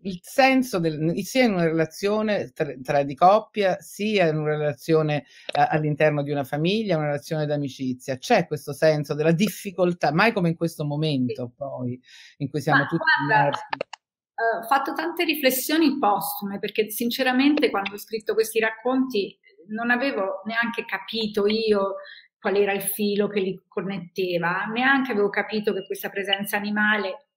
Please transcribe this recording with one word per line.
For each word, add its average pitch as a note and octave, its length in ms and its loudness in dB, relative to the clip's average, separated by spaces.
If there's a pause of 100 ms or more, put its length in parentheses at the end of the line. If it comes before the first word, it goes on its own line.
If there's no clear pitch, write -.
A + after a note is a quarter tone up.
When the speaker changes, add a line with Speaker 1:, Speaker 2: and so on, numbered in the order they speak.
Speaker 1:
il F#3 180 -8
senso C4 560 2
del, D#3+ 340 0 (140)
sia C4 180 2
in A3 80 4
una F3 120 0
relazione F3 880 0
tra, D3 200 -4 (100)
tra C#3+ 200 2
di C#3 120 -4
coppia, G3 680 4
sia G3+ 480 0
in D#3 100 0
una D3+ 180 0
relazione, D3+ 720 0 (280)
eh, C#3+ 140 6
all'interno D3+ 540 2
di C#3+ 80 -6
una C#3+ 120 -2
famiglia, F3+ 540 0
una D#3 80 -2
relazione D3+ 400 -4
d'amicizia. C3+ 720 -4
C'è F#3 300 0
questo D3 260 -8
senso D#3 400 2
della D3+ 200 2
difficoltà, F3+ 760 0
mai G3+ 220 4
come F3+ 160 0
in E3 80 -2
questo D#3+ 300 -4
momento, C3+ 640 -2
Speaker 2:
Sì. - 60 -18
Speaker 1:
poi, B2+ 460 -8 (380)
in C#3 100 -4
cui D3 140 -4
siamo D#3 180 2
Speaker 2:
Ma C#3 60 -2
Speaker 1:
tutti E3 160 -2 (240)
Speaker 2:
guarda, G#3+ 160 4
Speaker 1:
immersi. C#3+ 200 0 (120)
Speaker 2:
eh, - 840 -6
ho - 100 -8
fatto C#4 280 0
tante E4+ 300 -2
riflessioni D4+ 760 2
postume, G3+ 600 0
perché G#3+ 300 -2
sinceramente B3+ 800 2
quando G3 240 -2
ho G3+ 60 -12
scritto A3 340 -6
questi A3 260 2
racconti A3+ 800 -2 (280)
non A3+ 240 -4
avevo A#3+ 560 0
neanche A3+ 400 -4
capito G#3+ 600 -4
io G#3 500 2 (440)
qual G3 160 0
era G3+ 160 4
il G3 80 -2
filo G3+ 480 0
che G3+ 120 -2
li F#3 280 -4
connetteva, F3+ 1040 -4
neanche B3+ 400 2
avevo G3+ 160 2
capito G#3 460 -2
che F#3+ 100 -6
questa G3 240 -8
presenza G3+ 480 -4
animale G#3 720 0 (100)